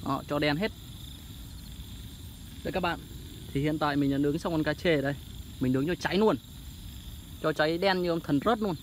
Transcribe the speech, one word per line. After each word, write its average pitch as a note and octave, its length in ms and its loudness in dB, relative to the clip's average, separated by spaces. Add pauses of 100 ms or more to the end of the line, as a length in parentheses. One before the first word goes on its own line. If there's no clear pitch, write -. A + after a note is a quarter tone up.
Đó, C#3 240 -2
cho D3 100 0
đen D3 180 4
hết. G#3+ 160 0 (1900)
Đây - 80 -2
các F#3 80 -2
bạn, E3+ 180 0 (560)
thì C#3 60 2
hiện D3+ 180 0
tại D3 180 2
mình C#3+ 140 4
đã C#3 80 2
nướng C#3+ 200 4
xong F3 140 -2
con D#3 120 2
cá D3+ 100 2
chê E3 200 4
ở C#3+ 60 4
đây. C#3 140 0 (460)
Mình B2+ 120 4
nướng C3+ 140 4
cho F3 140 2
cháy E3 160 0
luôn. G3+ 200 8 (1040)
Cho D#3 100 4
cháy D#3 260 2
đen F#3 240 4
như F3 80 2
ông E3 100 2
thần C#3+ 240 4
rớt A3+ 140 6
luôn. G#3 240 2